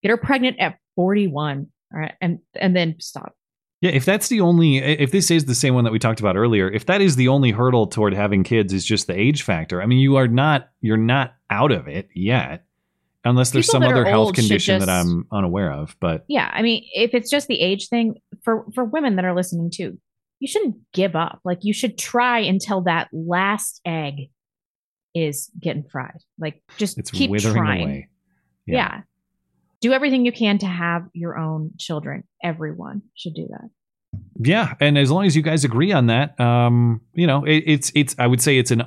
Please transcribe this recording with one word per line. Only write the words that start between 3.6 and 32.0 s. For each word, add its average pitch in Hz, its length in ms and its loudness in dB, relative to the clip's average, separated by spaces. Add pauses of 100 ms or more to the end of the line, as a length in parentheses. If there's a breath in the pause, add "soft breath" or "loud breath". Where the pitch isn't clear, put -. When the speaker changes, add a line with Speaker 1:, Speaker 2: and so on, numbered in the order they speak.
Speaker 2:
Yeah, 180 100 2
if 135 140 2
that's 196 240 0
the 226 120 0
only, 170 420 6
i-, 147 160 0
if 139 120 2
this 185 200 2
is 165 140 4
the 131 100 0
same 127 200 2
one 123 100 4
that 113 80 0
we 110 60 0
talked 113 220 0
about 98 160 2
earlier, 104 340 2
if 104 160 -4
that 190 140 2
is 180 160 4
the 127 120 4
only 135 220 4
hurdle 117 360 2
toward 104 280 0
having 101 280 2
kids 101 300 2
is 95 120 -2
just - 220 -2
the 90 120 -6
age 135 240 0
factor, 90 400 -4
I 101 40 -2
mean, 123 120 4
you 135 180 4
are 131 120 4
not, 139 420 0 (100)
you're 110 160 0
not 120 380 0 (160)
out 113 200 2
of 82 160 -2
it 80 280 -10
yet, 98 500 -4 (600)
unless 123 260 2
there's 127 160 2
Speaker 1:
People - 60 0
Speaker 2:
some 131 100 4
Speaker 1:
that 127 100 4
are 127 80 4
Speaker 2:
other 120 100 2
health 110 160 4
Speaker 1:
old 95 100 0
should 120 60 2
Speaker 2:
condition 98 380 2
that 98 60 0
Speaker 1:
just 90 200 2
Speaker 2:
I'm 87 240 -2
unaware 95 400 -2
of. 73 300 -10
But 82 280 -2
Speaker 1:
Yeah, 285 220 -2
I - 120 -4
mean, 233 220 -2 (100)
if 233 180 0
it's 240 180 -2
just 285 160 -2
the - 140 -4
age 190 280 -2
thing, 233 260 -2 (280)
for, 226 220 -2 (100)
for 254 100 -4
women 240 320 -2
that 180 80 -2
are 180 100 -2
listening 170 360 -4
too, 170 280 -10 (420)
you 269 80 -8
shouldn't 392 280 -2 (160)
give 185 220 -2
up. - 300 -6
Like, 180 180 -4
you 208 120 -2
should 220 240 -6
try 240 420 0
until 190 420 -2
that 170 300 -2
last 180 720 -4
egg 143 460 -8 (840)
is 156 360 -4 (100)
getting 151 320 -6
fried. 135 260 -10 (200)
Like, 156 240 -10 (160)
just 208 200 -6
Speaker 2:
It's 107 120 -10
Speaker 1:
keep 95 200 -2
Speaker 2:
withering 104 240 0
Speaker 1:
trying. 143 280 0
Speaker 2:
away. - 260 -8 (580)
Yeah. 247 100 -2
Speaker 1:
Yeah. - 240 -4 (800)
Do 240 120 2
everything 262 320 2
you 240 80 0
can 208 260 0
to 202 80 -4
have 170 360 -4 (100)
your 170 240 -10
own 160 420 -6
children. 147 460 -10 (180)